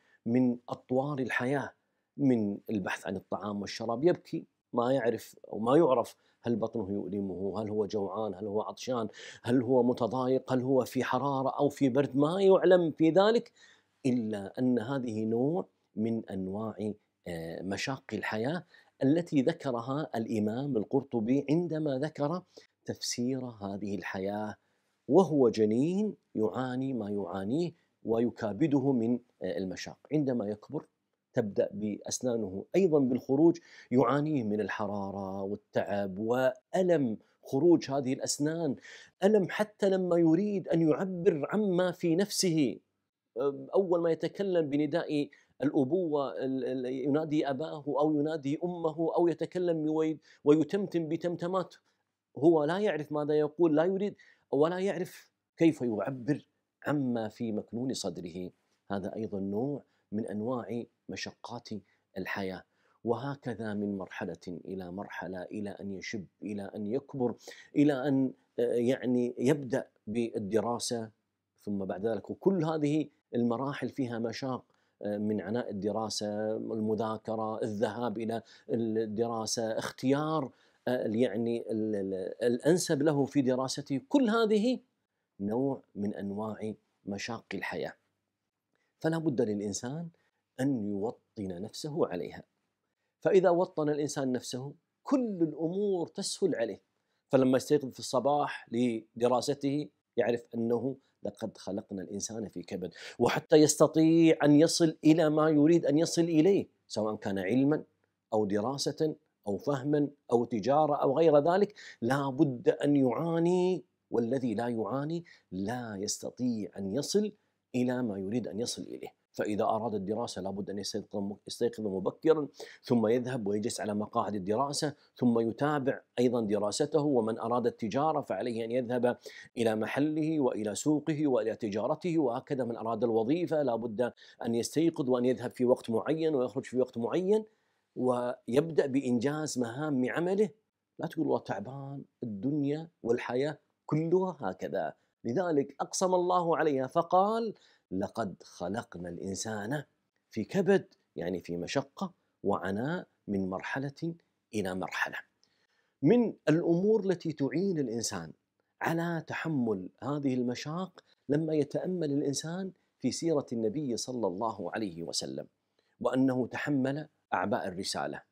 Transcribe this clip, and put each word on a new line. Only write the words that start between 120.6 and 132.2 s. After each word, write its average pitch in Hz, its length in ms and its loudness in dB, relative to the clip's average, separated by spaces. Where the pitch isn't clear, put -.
أن 98 100 -6
يستيقظ، 101 560 -6
يستيقظ 110 400 -2
مبكرًا، 139 600 0
ثم 113 240 4
يذهب 120 400 0
ويجلس 104 340 -2
على 104 120 -4
مقاعد 107 420 -2
الدراسة، 131 580 -2
ثم 117 240 2
يتابع 127 600 0
أيضًا 123 220 2
دراسته. 104 600 0
ومن 117 380 2
أراد 117 280 0
التجارة 139 540 0
فعليه 113 440 -4
أن 117 60 -6
يذهب 123 460 0
إلى 110 180 2
محله 151 640 0
وإلى 104 360 0
سوقه 151 520 0
وإلى 110 280 2
تجارته، 127 640 -2
وهكذا 131 440 0